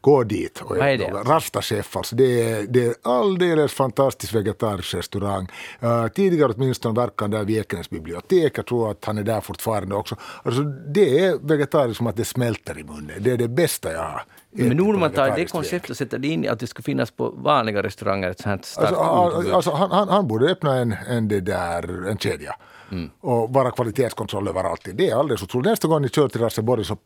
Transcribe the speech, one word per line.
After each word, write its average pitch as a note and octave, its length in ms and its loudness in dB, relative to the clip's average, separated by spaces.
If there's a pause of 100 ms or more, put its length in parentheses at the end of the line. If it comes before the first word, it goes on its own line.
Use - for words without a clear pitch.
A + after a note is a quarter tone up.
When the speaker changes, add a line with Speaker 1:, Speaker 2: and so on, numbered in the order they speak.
Speaker 1:
Gå C#3 240 6
dit G2 360 -4
och - 160 -4
Speaker 2:
Vad C3+ 120 2
är C3 100 2
det? G2+ 120 0
Speaker 1:
Rastachef, G#2+ 840 -2
alltså, F#2+ 200 -6
det B2 340 4
är, G#2+ 180 -2
det B2 180 2
är A#2 160 0
alldeles E3+ 720 2
fantastisk C3+ 600 0
vegetarisk G2+ 600 -2
restaurang. F#2+ 540 -4 (320)
Eh, A#2 280 2
tidigare D#3+ 480 4
åtminstone A#2+ 440 0
verkar A#2 240 -2
han G#2 60 -2
där G#2+ 140 0
vid G#2+ 140 0
Ekenäs F#2+ 320 -6
bibliotek. F2 680 0
Jag A2 80 -6
tror A#2 240 0
att - 140 -8
han G#2+ 140 -2
är G#2+ 40 -2
där G#2+ 180 0
fortfarande G2+ 540 -4
också. G#2+ 220 -4 (260)
Alltså, B2+ 200 0 (320)
det D#3 300 6
är F3+ 140 2 (100)
vegetariskt C#3+ 480 2
som A#2+ 100 0
att G#2 100 -2
det A2+ 80 0
smälter - 540 -2
i D2+ 60 -14
munnen. D2+ 380 -14
Det B2 80 2
är B2 60 0
det A#2 120 0
bästa B2+ 440 0
jag E2 100 -6
har D#2+ 120 -6 (400)
ätit B2+ 140 2
Speaker 2:
Men B2 100 2
Speaker 1:
på F3+ 60 4
Speaker 2:
Norman G3 260 2
tar - 60 -2
det C3+ 140 4
Speaker 1:
vegetariskt E3 220 -2
Speaker 2:
konceptet F3 320 -4
Speaker 1:
väg. - 60 -10
Speaker 2:
och B2 60 -6
sätter A#2+ 220 -4
det C3+ 100 -2
in D#3+ 160 -2
i - 40 -2
att A2 120 -2
det A#2+ 60 -6
ska - 160 -12
finnas C3 280 -2
på A#2+ 200 -4
vanliga B2 520 0
restauranger, G2 480 -2
ett F#2 100 -10
sånt - 60 -6
här G#2 60 0
Speaker 1:
Alltså, F#2 200 -8 (220)
Speaker 2:
starkt E3+ 520 2
Speaker 1:
han, F#3+ 80 0
alltså, F3+ 160 2
han, E3 200 0
han, G3 180 2
han F#3 200 2
borde A#2 220 2
öppna D3 260 0
en, A#2+ 180 0 (140)
en, A#2 200 0
det G2+ 120 2
där, F2+ 680 -4
en G#2 100 -2
kedja. - 380 -6 (360)
Speaker 2:
Mm. E2+ 180 -6 (100)
Speaker 1:
Och A#2+ 300 0
vara B2+ 200 4
kvalitetskontroll A2+ 760 -2
överallt. F2 320 -2 (140)
Det F3 160 0
är A2+ 60 2
alldeles B2+ 260 0
otroligt. B2 280 -2
Nästa G#3 180 0
gång D#3 140 4
ni C3 60 0
kör C#3 200 4
till A2+ 120 -2
Raseborg A2+ 440 0
så G#2 220 -6